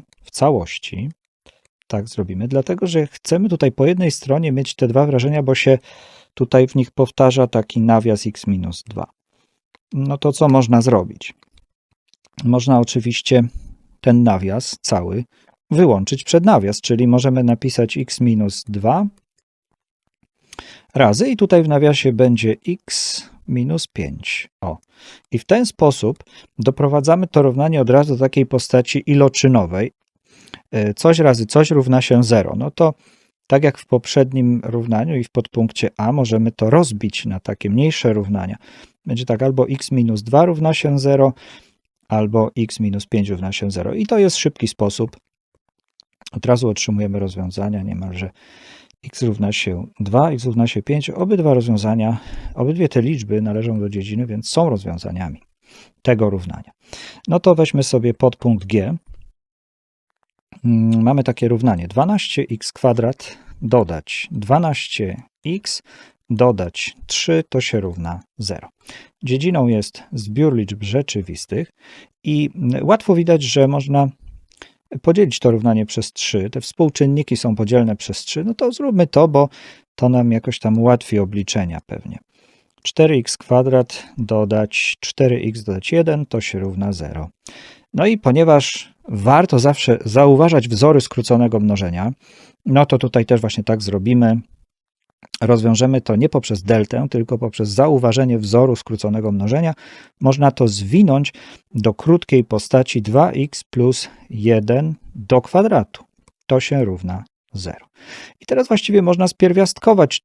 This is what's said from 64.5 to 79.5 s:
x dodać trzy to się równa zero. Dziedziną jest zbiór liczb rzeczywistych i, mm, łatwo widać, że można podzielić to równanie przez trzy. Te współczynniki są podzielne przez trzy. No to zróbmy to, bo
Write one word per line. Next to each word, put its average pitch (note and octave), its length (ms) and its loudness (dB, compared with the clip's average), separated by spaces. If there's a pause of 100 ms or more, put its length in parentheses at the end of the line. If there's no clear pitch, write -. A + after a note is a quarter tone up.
x F#3 360 -8 (480)
dodać A2 640 0 (100)
trzy D#3+ 420 -2
to C3 120 -4
się A2+ 200 -4
równa F2 400 -8 (180)
zero. F#2+ 300 -12 (540)
Dziedziną C#3 440 0
jest G#2+ 360 -2 (100)
zbiór B2+ 440 0
liczb G#2 260 -4
rzeczywistych G#2 880 -6 (540)
i, D3 300 -2
mm, C3+ 320 -2
łatwo G3+ 280 2
widać, E3+ 280 2
że C3+ 260 2
można C#3 400 0 (920)
podzielić E3+ 360 2
to A#2+ 120 4
równanie A2 360 2
przez - 260 -8
trzy. G#2 380 -4
Te A2+ 100 -8
współczynniki C#3+ 760 0
są A2+ 180 -2
podzielne A2 420 2
przez - 220 -10
trzy. - 260 -8
No A3+ 100 -4
to B3 180 -2
zróbmy A3 340 0
to, D3+ 220 4
bo C#3+ 200 2 (460)